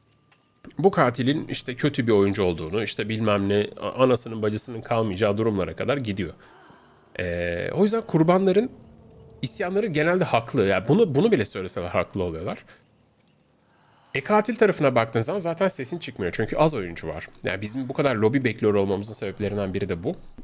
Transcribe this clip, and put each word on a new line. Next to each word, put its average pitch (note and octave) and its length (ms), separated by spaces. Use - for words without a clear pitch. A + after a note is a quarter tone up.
bu F#3 140
katilin C3 560
işte C3 280
kötü B2 320
bir A2+ 40
oyuncu G2+ 320
olduğunu, F2 400
işte G#2 260
bilmem G#2 400
ne, G#2 180
a-, B2 220
anasının A#2 380
bacısının G#2+ 400
kalmayacağı G#2 560
durumlara G2 380
kadar A#2 220
gidiyor. G2 360
E, F2 520
o F3+ 120
yüzden A3 180
kurbanların F#3 720
isyanları G3 460
genelde E3 360
haklı. C3 420
Yani G2 220
bunu, E3+ 280
bunu G3 160
bile B2+ 140
söyleseler F#2 420
haklı F#2 360
oluyorlar. F2+ 420
E, C3+ 60
katil G#3+ 340
tarafına D#3 400
baktığın A2+ 260
zaman E3+ 180
zaten E3+ 280
sesin F3 300
çıkmıyor. G2+ 380
Çünkü A2 220
az D#3 160
oyuncu F2 340
var. D#2 200
Yani G2 180
bizim B2 280
bu C3+ 40
kadar C#3 220
lobi A2 280
bekliyor G#2+ 300
olmamızın G2+ 400
sebeplerinden G2+ 600
biri G2 160
de F2 140
bu. D3+ 120